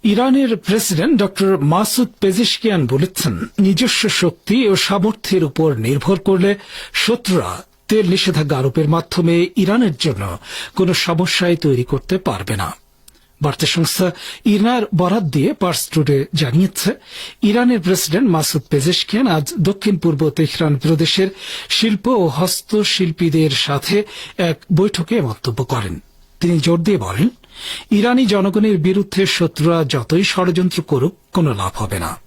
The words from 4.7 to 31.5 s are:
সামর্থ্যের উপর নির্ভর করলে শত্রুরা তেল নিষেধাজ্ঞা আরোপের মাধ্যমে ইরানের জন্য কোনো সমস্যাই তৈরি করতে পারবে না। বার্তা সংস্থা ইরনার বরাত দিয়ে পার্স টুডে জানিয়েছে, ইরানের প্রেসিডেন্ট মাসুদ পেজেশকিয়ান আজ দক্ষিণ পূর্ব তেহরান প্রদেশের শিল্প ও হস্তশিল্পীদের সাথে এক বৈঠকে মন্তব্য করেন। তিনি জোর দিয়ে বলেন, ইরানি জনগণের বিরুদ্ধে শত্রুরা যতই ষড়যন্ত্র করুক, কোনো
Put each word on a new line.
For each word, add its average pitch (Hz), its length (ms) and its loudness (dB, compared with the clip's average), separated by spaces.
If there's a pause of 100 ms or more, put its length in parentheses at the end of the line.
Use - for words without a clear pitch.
সামর্থ্যের 196 640 0
উপর 156 260 0 (100)
নির্ভর 139 400 0
করলে 190 320 2 (440)
শত্রুরা 185 560 0 (360)
তেল 214 200 2
নিষেধাজ্ঞা 156 520 0
আরোপের 139 280 0
মাধ্যমে 165 480 0 (200)
ইরানের 196 420 2
জন্য 110 260 -2 (520)
কোনো 185 220 2
সমস্যাই 175 600 0
তৈরি 127 280 0
করতে 143 340 -4
পারবে 104 380 -4
না। 90 120 -4 (720)
বার্তা 147 260 -2
সংস্থা 175 400 0 (380)
ইরনার 220 380 2 (100)
বরাত 180 360 0
দিয়ে 147 240 0
পার্স - 360 -2
টুডে 143 280 2 (160)
জানিয়েছে, 156 560 0 (520)
ইরানের 240 400 2
প্রেসিডেন্ট 180 480 0
মাসুদ 160 400 0
পেজেশকিয়ান 180 580 0
আজ 156 180 0 (140)
দক্ষিণ 196 380 0
পূর্ব 156 320 0
তেহরান 156 480 0
প্রদেশের 165 520 0 (400)
শিল্প 214 360 0 (120)
ও 180 120 2
হস্তশিল্পীদের 165 1300 0
সাথে 147 380 -2 (440)
এক 165 160 0 (160)
বৈঠকে 190 480 0
মন্তব্য 117 420 -6
করেন। 104 320 -4 (460)
তিনি 175 180 2
জোর 170 240 2
দিয়ে 190 160 2
বলেন, 104 300 0 (600)
ইরানি 240 340 2
জনগণের 202 540 2
বিরুদ্ধে 190 480 0
শত্রুরা 165 580 0
যতই 147 400 0
ষড়যন্ত্র 180 560 0
করুক, 147 320 0 (200)
কোনো 160 200 2